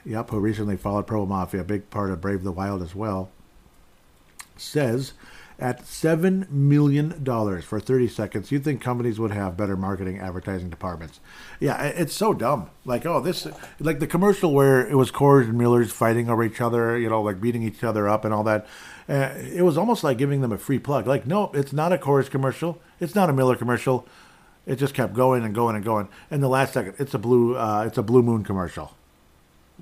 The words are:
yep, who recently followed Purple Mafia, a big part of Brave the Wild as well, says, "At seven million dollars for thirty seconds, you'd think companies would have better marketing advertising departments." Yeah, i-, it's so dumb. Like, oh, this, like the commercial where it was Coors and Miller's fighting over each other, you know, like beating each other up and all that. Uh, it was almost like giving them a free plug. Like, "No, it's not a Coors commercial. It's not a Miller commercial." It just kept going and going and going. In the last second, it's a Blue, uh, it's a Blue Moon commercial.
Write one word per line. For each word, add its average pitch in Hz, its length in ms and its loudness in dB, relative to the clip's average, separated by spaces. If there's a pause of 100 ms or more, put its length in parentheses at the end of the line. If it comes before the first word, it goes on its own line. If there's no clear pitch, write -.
yep, 117 280 -8
who 110 100 -2
recently 104 340 -2
followed 101 320 -4
Purple 107 180 -2
Mafia, 95 360 -4
a - 20 -6
big 98 260 -6
part 101 220 -4
of 90 80 -6
Brave 95 240 -4
the 98 80 -6
Wild 95 300 -4
as 85 120 -12
well, 98 360 -6 (1300)
says, 131 560 -4 (440)
"At - 300 -6
seven 185 640 0
million 147 720 2
dollars 107 400 -2
for 107 160 -6
thirty 123 300 2
seconds, 101 420 -6
you'd 139 140 -2
think 143 160 -4
companies 120 360 -4
would 110 140 -2
have 98 240 -4
better 98 220 -4
marketing 95 420 -4
advertising 92 500 -8
departments." 82 520 -10 (400)
Yeah, 143 140 0
i-, 143 120 -4
it's 151 260 -4
so 202 200 0
dumb. 117 360 -2 (140)
Like, 123 220 -4
oh, 165 160 -2
this, 156 260 -4 (320)
like 147 220 -2
the 156 60 -2
commercial 190 440 4
where 135 340 6
it 113 100 0
was 131 140 6
Coors 139 360 6
and 113 120 0
Miller's 120 360 4
fighting 117 360 2
over 117 140 2
each 110 160 -4
other, 117 400 2
you 113 80 0
know, 110 140 2
like 104 180 -2
beating 117 240 -2
each 110 220 -6
other 107 240 2
up 107 160 2
and 107 80 0
all 107 100 0
that. 107 240 0 (400)
Uh, 135 300 0
it 135 240 -4
was 170 160 4
almost 226 260 0
like 135 140 2
giving 139 240 0
them 120 100 0
a 98 60 -4
free 131 220 -2
plug. 127 280 -2
Like, 127 180 0
"No, 190 280 0
it's 139 180 -2
not 156 220 0
a 180 40 0
Coors 139 320 2
commercial. 139 520 -4 (180)
It's 175 160 -4
not 190 140 4
a 139 40 2
Miller 131 220 4
commercial." 120 500 0 (580)
It 135 120 -4
just 131 180 -2
kept 104 220 -2
going 127 280 2
and 104 120 -4
going 117 200 0
and 104 80 -6
going. 104 240 -2 (220)
In 151 100 -4
the 139 80 2
last 131 260 0
second, 98 260 -4
it's 135 160 -6
a - 20 -2
Blue, 120 400 4
uh, 107 300 0
it's 113 100 -6
a 120 60 0
Blue 120 180 6
Moon 117 220 2
commercial. 87 520 -6 (880)